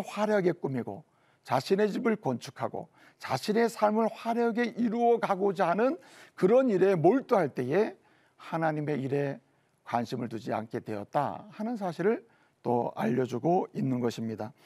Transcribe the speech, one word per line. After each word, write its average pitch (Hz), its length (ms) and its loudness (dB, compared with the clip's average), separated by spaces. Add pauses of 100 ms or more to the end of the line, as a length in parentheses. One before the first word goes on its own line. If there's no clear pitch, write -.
화려하게 202 480 0
꾸미고, 113 500 -6 (400)
자신의 196 480 2
집을 226 260 0
건축하고, - 720 -6 (280)
자신의 214 520 0
삶을 214 440 2
화려하게 233 500 -2 (140)
이루어 233 420 2
가고자 190 480 0
하는 233 300 2 (380)
그런 247 340 6
일에 190 260 4
몰두할 180 540 4
때에 165 460 0 (420)
하나님의 151 640 -2
일에 139 380 -2 (440)
관심을 120 460 -4
두지 113 240 -8
않게 110 280 -6
되었다 107 680 -4
하는 226 260 -8
사실을 196 500 -2 (380)
또 120 320 0
알려주고 127 800 0
있는 131 260 -2
것입니다. 113 540 -4 (120)